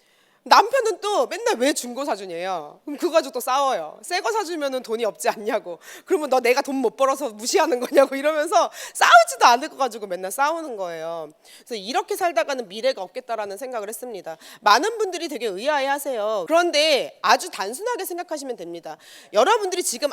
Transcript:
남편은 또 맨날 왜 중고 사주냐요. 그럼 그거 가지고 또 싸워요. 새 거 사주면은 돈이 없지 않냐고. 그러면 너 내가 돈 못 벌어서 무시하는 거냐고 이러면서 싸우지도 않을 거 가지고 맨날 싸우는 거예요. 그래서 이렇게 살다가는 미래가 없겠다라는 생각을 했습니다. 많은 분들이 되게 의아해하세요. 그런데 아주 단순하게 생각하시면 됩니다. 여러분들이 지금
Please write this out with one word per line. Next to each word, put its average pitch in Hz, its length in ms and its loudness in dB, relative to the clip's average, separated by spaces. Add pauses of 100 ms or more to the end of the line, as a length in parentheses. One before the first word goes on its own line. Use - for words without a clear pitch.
(480)
남편은 427 520 4
또 381 260 0
맨날 403 300 -2
왜 262 160 2
중고 247 320 -8
사주냐요. 180 800 -8
그럼 294 140 -10
그거 311 160 -2
가지고 285 180 2
또 247 80 -6
싸워요. 254 640 -2
새 359 160 -2
거 392 100 -2
사주면은 302 540 -4
돈이 226 200 -4
없지 208 240 -2
않냐고. 208 520 -6 (240)
그러면 302 260 -2
너 269 80 4
내가 247 240 2
돈 277 140 -4
못 247 200 -2
벌어서 269 340 0
무시하는 247 500 0
거냐고 269 340 4
이러면서 302 560 0 (240)
싸우지도 659 500 6
않을 311 260 6
거 - 60 -18
가지고 226 300 -4
맨날 185 240 -6
싸우는 294 460 -2
거예요. 165 560 -8 (340)
그래서 247 80 -10
이렇게 262 400 -4
살다가는 285 540 -2
미래가 220 340 -4
없겠다라는 214 540 -8
생각을 233 320 -8
했습니다. 196 480 -12 (240)
많은 294 380 6
분들이 359 280 -4
되게 269 220 -6
의아해하세요. 247 960 -2
그런데 302 760 2
아주 262 280 4
단순하게 311 540 -6
생각하시면 311 500 -8
됩니다. 170 440 -12 (340)
여러분들이 370 500 4
지금 277 300 -2